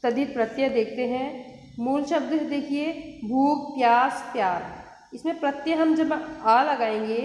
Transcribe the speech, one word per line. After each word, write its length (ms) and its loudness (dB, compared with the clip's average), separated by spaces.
तद्धित 300 0
प्रत्यय 360 0
देखते 380 0
हैं। 200 -2
मूल 260 0
शब्द 280 0
देखिए 480 -2
भूख, 500 2
प्यास, 480 4
प्यार। 420 -2
इसमें 260 -4
प्रत्यय 340 -2
हम 200 4
जब 180 2
आ 200 6
लगाएंगे 600 0